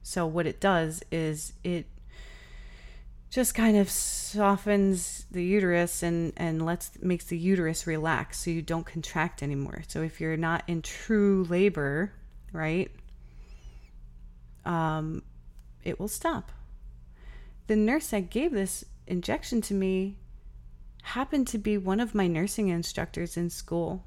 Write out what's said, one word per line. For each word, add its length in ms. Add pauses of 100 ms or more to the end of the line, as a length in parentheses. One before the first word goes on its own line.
So 240
what 200
it 140
does 500
is 440 (100)
it 220 (1400)
just 240
kind 220
of 140
softens 1400
the 120
uterus 640
and, 320
and 280
lets, 280 (100)
makes 220
the 120
uterus 480
relax 540
so 120
you 120
don't 240
contract 560
anymore. 460
So 140
if 180
you're 160
not 320
in 140
true 680
labor, 640 (400)
right, 400 (1700)
um, 600 (580)
it 160
will 80
stop. 460 (1120)
The 80
nurse 360
that 200
gave 220
this 320 (240)
injection 540
to 120
me 420 (840)
happened 460
to 100
be 180
one 220
of 160
my 140
nursing 400
instructors 680
in 140
school. 560